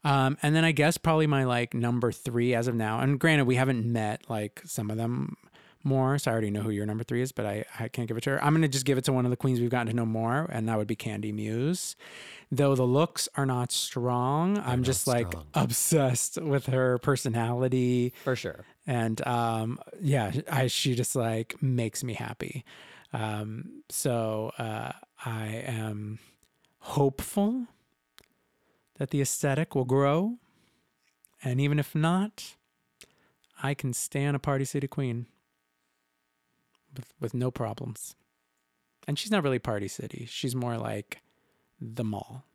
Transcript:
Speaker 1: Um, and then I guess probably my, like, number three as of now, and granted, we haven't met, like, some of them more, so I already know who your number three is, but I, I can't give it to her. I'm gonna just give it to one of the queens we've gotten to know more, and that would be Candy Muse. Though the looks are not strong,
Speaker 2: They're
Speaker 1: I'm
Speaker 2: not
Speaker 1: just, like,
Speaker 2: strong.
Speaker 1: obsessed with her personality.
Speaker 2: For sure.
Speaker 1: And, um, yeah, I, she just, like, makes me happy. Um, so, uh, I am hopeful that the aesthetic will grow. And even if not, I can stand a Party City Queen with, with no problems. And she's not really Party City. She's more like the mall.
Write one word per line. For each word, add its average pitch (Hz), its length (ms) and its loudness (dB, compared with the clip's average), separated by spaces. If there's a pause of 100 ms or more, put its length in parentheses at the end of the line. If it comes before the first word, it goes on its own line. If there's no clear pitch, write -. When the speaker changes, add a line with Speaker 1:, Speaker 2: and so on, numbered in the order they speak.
Speaker 1:
Um, 139 400 4
and 151 140 4
then 160 80 6
I 165 80 4
guess 151 240 4
probably 160 300 2
my, 139 180 2
like, 120 300 0
number 120 360 2
three 120 440 0
as 117 140 2
of 120 60 -2
now, 110 260 0
and 135 200 2
granted, 156 240 6
we 123 120 4
haven't 131 280 2
met, 110 460 0
like, 107 340 -4
some 110 260 -6
of 107 60 -4
them 120 400 -4 (500)
more, 135 300 4
so 139 140 0
I - 20 0
already 110 180 0
know 104 120 -2
who 110 80 -2
your 104 160 -2
number 110 180 -4
three 120 160 -2
is, 131 100 -2
but 110 140 -6
I, 104 220 -4 (120)
I 113 100 -4
can't 117 200 -6
give 113 80 -4
it 117 60 -4
to 139 80 -2
her. 135 120 0
I'm 147 120 6
gonna 160 140 4
just 131 180 -2
give 135 100 4
it 127 80 -2
to 139 80 4
one 127 140 2
of 123 40 2
the 123 60 2
queens 127 240 0
we've 120 80 2
gotten 120 200 0
to 107 40 -2
know 117 140 0
more, 113 440 0
and 110 200 -2
that 110 80 2
would 104 80 0
be 110 100 -4
Candy 107 340 -6
Muse. 110 640 -2 (560)
Though 139 240 4
the 127 120 4
looks 143 500 2
are 139 80 2
not 123 260 0
strong, 127 840 0
Speaker 2:
They're 208 100 -2
Speaker 1:
I'm 123 160 0
Speaker 2:
not 127 60 2
Speaker 1:
just, 131 200 0
like, 120 220 2
Speaker 2:
strong. 82 260 -10
Speaker 1:
obsessed 131 840 2
with 143 260 0
her 131 320 4
personality. 123 1160 2 (100)
Speaker 2:
For 131 100 0
sure. 90 300 -8 (220)
Speaker 1:
And, 113 400 0
um, 117 520 0 (220)
yeah, 135 320 2 (180)
I, 131 180 2
she - 260 0
just, 117 220 -2
like, 113 460 -2
makes 120 400 0
me 120 120 -4
happy. 110 500 -8 (480)
Um, 107 800 -6
so, 110 680 -2
uh, 113 360 -6 (340)
I 110 200 -4 (200)
am 110 520 -6 (600)
hopeful 202 880 0 (1300)
that 139 120 -4
the 143 100 0
aesthetic 139 540 0
will 131 120 2
grow. 143 500 2 (1040)
And 127 180 0
even 143 180 4
if - 160 -2
not, 180 600 0 (1080)
I 139 120 0
can 131 180 -4
stand 143 440 -2
a - 20 -2
Party 139 260 0
City 139 220 -4
Queen 123 400 -4 (1700)
with, - 260 -14
with 120 140 -6
no 123 160 0
problems. - 640 -8 (960)
And 143 100 -2
she's - 120 -6
not 202 120 4
really 131 160 2
Party 104 300 -2
City. - 420 -10
She's 127 240 -4
more 123 240 -2
like 110 440 -8 (580)
the 113 240 -6
mall. 107 400 -6 (100)